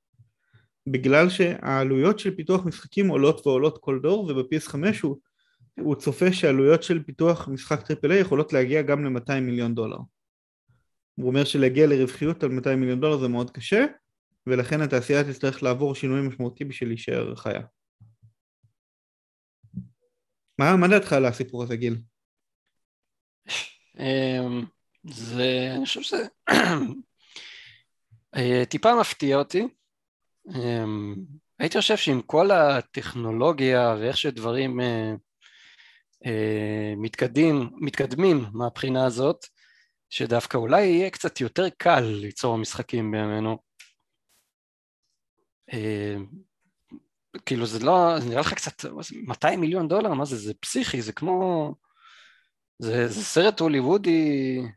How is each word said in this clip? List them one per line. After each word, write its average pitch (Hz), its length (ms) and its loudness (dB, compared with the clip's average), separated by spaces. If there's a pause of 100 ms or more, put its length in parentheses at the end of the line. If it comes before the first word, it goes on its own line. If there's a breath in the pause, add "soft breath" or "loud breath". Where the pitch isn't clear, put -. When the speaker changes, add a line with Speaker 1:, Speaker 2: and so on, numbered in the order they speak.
(880)
Speaker 1:
בגלל 135 400 4
שהעלויות 147 880 2
של - 180 -6
פיתוח 185 280 0
משחקים 190 440 -2
עולות 147 380 2
ועולות 143 340 2
כל 135 220 -4
דור, 196 220 2
ובפי 135 320 -2
אס 151 100 -6
חמש 147 340 -2
הוא, 139 160 -2 (640)
הוא 147 140 0
צופה 160 380 2
שעלויות 151 500 4
של 165 200 -2
פיתוח 165 460 0
משחק 139 380 -4
טריפל 147 260 0
איי 196 80 6
יכולות 151 320 0
להגיע 139 300 2
גם 143 220 0
למאתיים 131 420 -2
מיליון 120 280 -2
דולר. 110 240 -6 (1160)
הוא 127 120 -4
אומר 139 180 2
שלהגיע 139 420 4
לרווחיות 143 560 0
על 139 80 0
מאתיים 131 300 0
מיליון 127 200 0
דולר 151 180 2
זה 127 100 -2
מאוד 120 220 -2
קשה, 208 360 0 (600)
ולכן 127 340 0
התעשייה 143 440 2
תצטרך 135 380 -4
לעבור 135 320 0
שינויים 135 340 -2
משמעותיים 123 400 -8
בשביל 127 200 -6
להישאר 117 460 -4
חיה. 107 260 -6 (3000)
מה, 160 180 6
מה 180 120 6
דעתך 202 240 4
על 135 120 4
הסיפור 120 380 -4
הזה, 120 140 -6
גיל? 117 200 -2 (2000 loud breath)
Speaker 2:
אמ, 127 640 -2 (400)
זה, 127 720 -2
אני 269 100 -4
חושב - 160 -6
שזה, 294 240 -4 (220)
<clears throat> - 1900 -4
אה, 123 320 2
טיפה 226 320 4
מפתיע 139 360 0
אותי. 196 320 0 (800)
אמ, 110 640 -4 (440)
הייתי 190 200 -2
חושב 208 180 2
שעם 131 260 0
כל 175 280 4
הטכנולוגיה 127 1500 2
ואיך 127 160 -2
שדברים, 123 640 -4
אה, 113 320 -2 (1120 soft breath)
אה, 107 720 -4
מתקדים-, 123 720 0 (100)
מתקדמים 139 720 0
מהבחינה 131 540 -2
הזאת, 131 400 -2 (640 soft breath)
שדווקא 120 460 -2
אולי 139 300 4
יהיה 185 240 2
קצת - 300 -6
יותר 170 280 0
קל 160 320 4
ליצור 110 580 -2
משחקים 110 520 -4
בימינו. 107 480 -2 (2250)
אה, 104 440 -4 (1300)
כאילו 117 200 -2
זה 110 180 -6
לא, 170 360 4
זה 123 80 -4
נראה 120 120 -2
לך 180 140 -2
קצת, - 300 -10
מה 147 180 -12
זה, - 200 -16
מאתיים 185 380 -2
מיליון 165 280 -2
דולר? 190 260 0
מה 135 100 -2
זה, 135 120 -6
זה 107 180 -8
פסיכי, - 480 -4
זה 107 100 -8
כמו, 180 640 -2 (1080 soft breath)
זה, 120 260 0
זה 202 160 -8
סרט 190 360 2
הוליוודי 151 960 2 (180)